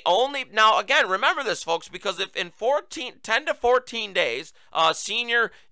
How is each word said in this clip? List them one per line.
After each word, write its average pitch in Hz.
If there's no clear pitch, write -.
only, 254
now 220
again, 240
remember 269
this, 202
folks, 165
because 180
if 190
in 180
fourteen, 277
ten 233
to 320
fourteen 240
days, 151
uh, 160
senior 233